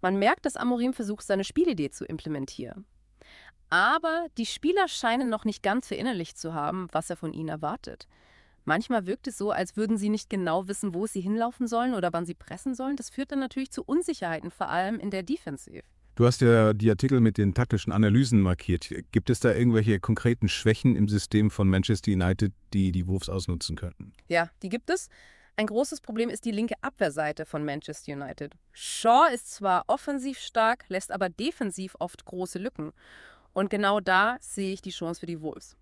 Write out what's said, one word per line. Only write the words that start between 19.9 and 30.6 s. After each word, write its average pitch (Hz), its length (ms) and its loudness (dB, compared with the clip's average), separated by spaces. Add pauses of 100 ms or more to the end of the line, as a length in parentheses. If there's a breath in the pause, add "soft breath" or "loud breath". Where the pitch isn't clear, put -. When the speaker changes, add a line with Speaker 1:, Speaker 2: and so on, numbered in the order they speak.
Speaker 2:
konkreten 113 500 0
Schwächen 110 460 2
im 104 140 2
System 104 420 2
von 101 180 2
Manchester 95 440 2
United, 92 400 2 (220)
die 95 180 2
die 90 140 0
Wolves 95 240 -2
ausnutzen 87 460 -4
könnten? - 360 -12 (160)
Speaker 1:
Ja, 170 220 0 (120)
die 196 60 -10
gibt 233 220 -6
es. 370 180 -2 (480 soft breath)
Ein 214 100 0
großes 247 360 -2
Problem 233 260 -4
ist - 160 -10
die 233 80 -2
linke 220 300 -2
Abwehrseite 151 640 -2
von 151 180 -6
Manchester 147 480 -8
United. 143 420 -10 (180)
Shaw 262 600 4
ist - 200 -8
zwar 190 340 0
offensiv 269 520 -4
stark, 226 500 0